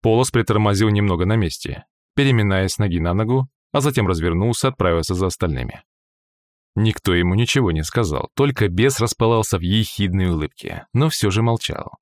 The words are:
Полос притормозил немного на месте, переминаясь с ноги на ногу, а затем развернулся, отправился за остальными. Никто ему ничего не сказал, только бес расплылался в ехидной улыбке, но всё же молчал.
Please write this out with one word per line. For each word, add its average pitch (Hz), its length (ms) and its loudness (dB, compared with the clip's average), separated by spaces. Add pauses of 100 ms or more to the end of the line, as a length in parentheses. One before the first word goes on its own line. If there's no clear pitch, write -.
Полос 117 280 2
притормозил 107 600 2
немного 98 360 2
на 107 100 2
месте, - 480 -4 (300)
переминаясь 104 580 2
с - 60 -8
ноги 87 220 0
на 85 140 0
ногу, 120 340 0 (240)
а 143 80 0
затем 135 260 0
развернулся, 92 640 0
отправился 87 460 0
за 92 120 -2
остальными. 69 560 -6 (960)
Никто 101 380 0
ему 87 200 2
ничего 117 380 2
не 78 100 -2
сказал, 80 520 -4
только 131 340 0
бес 113 320 0
расплылался 113 580 0
в 80 40 -4
ехидной 95 680 0
улыбке, - 600 -6
но 143 160 2
всё 107 220 0
же 107 120 0
молчал. - 600 -4